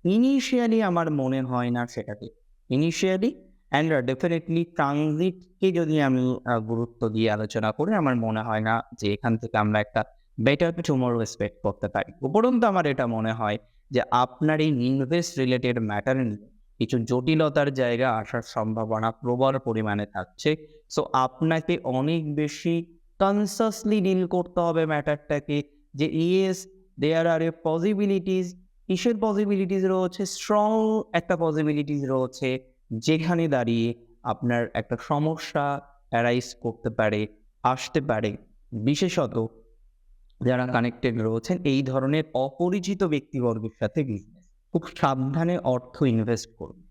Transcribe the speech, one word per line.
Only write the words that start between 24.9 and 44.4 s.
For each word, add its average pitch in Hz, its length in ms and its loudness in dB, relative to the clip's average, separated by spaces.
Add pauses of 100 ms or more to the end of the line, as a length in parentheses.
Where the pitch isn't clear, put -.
যে 143 120 0
yes, 185 640 0 (360)
there 165 220 2
are 165 260 2
a - 0 - (140)
possibilities। 185 880 0 (300)
কিসের 190 340 2
পসিবিলিটিস 196 640 0
রয়েছে? 185 420 0
স্ট্রং 220 760 2 (100)
একটা 170 240 0
পসিবিলিটিস 151 720 0
রয়েছে, 131 640 -2 (260)
যেখানে 160 520 2
দাঁড়িয়ে 117 460 0 (280)
আপনার 120 520 -2
একটা 113 260 -4
সমস্যা 147 800 -2 (300)
অ্যারাইজ 120 440 0
করতে - 360 -6
পারে, 107 360 0 (360)
আসতে 131 380 0
পারে। 110 360 -2 (360)
বিশেষত 127 760 0 (1000)
যারা 123 200 2
কানেক্টেড 120 560 0
রয়েছেন 113 420 -2
এই 139 180 2
ধরনের 135 420 0 (100)
অপরিচিত 180 680 -2
ব্যক্তিবর্গের 123 760 -2
সাথে 139 260 -2
বিজনেস, 110 400 -8 (280)